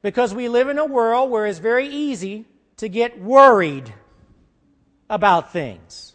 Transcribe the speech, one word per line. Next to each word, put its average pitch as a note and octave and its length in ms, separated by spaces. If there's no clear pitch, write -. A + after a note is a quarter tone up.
Because G#3 320
we A#3+ 140
live B3 220
in C#4+ 80
a D4+ 80
world B3+ 440
where G#3+ 160
it's G3 140
very A#3+ 280
easy A3+ 580
to A3 100
get A#3 320
worried F#3 760
about G3 420
things. A#2+ 640